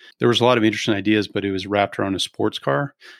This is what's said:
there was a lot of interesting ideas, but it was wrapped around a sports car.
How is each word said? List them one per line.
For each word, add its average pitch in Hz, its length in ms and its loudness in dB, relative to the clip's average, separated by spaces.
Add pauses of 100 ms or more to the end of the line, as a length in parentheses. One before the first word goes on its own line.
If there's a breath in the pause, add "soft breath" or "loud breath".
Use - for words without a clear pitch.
(180 soft breath)
there 120 100 2
was 113 140 2
a - 20 4
lot 123 140 4
of 107 60 2
interesting 110 280 0
ideas, 101 340 0
but 98 200 -6
it 98 60 -4
was 95 140 -6
wrapped 101 320 0
around 98 160 -2
a 90 60 -4
sports - 380 -4
car. 139 360 -4 (260 loud breath)